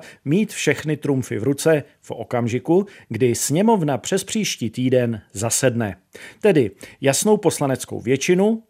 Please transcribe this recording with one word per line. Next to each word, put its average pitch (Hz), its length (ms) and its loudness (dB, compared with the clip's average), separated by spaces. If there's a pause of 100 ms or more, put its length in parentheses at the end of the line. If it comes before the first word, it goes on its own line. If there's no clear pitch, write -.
(260)
mít 196 280 0
všechny 151 440 -2
trumfy 131 420 -2
v 98 40 -6
ruce 143 400 2 (180)
v - 100 -16
okamžiku, 120 720 0 (240)
kdy 120 260 0
sněmovna 160 640 0
přes 190 260 -4
příští 180 460 -4
týden 123 520 0 (120)
zasedne. 113 600 0 (460)
Tedy 151 300 4 (300)
jasnou 185 360 2
poslaneckou 135 640 -2
většinu, 180 720 0